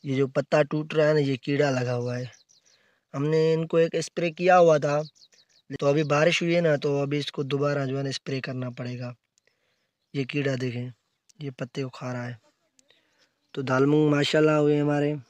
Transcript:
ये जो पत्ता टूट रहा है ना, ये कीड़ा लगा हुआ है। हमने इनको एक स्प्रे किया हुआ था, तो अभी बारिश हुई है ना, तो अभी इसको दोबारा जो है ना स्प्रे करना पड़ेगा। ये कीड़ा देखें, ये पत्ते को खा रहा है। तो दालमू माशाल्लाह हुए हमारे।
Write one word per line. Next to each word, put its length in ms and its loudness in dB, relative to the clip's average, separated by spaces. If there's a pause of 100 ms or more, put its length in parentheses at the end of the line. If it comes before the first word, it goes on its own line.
ये 120 -4
जो 140 0
पत्ता 340 0
टूट 300 -4
रहा 140 2
है 60 2
ना, 80 2
ये 180 0
कीड़ा 320 0
लगा 220 -2
हुआ 240 -6
है। 140 -10 (840)
हमने 280 0 (120)
इनको 260 0
एक 240 2
स्प्रे 280 -4
किया 260 4
हुआ 220 8
था, 220 -2 (720)
तो 160 -2
अभी 180 2
बारिश 360 2
हुई 120 0
है 80 2
ना, 160 2
तो 240 -2
अभी 180 -2
इसको 260 -8
दोबारा 400 -2
जो 120 -4
है 60 -4
ना 80 -6
स्प्रे 300 -8
करना 300 -8
पड़ेगा। 420 -10 (1000)
ये 120 -4
कीड़ा 320 -2
देखें, 340 -6 (500)
ये 100 -10
पत्ते 320 -10
को 80 -8
खा 200 -12
रहा 140 -8
है। 120 -12 (1160)
तो 100 -8
दालमू 340 2 (120)
माशाल्लाह 480 2
हुए 200 4
हमारे। 380 0 (140)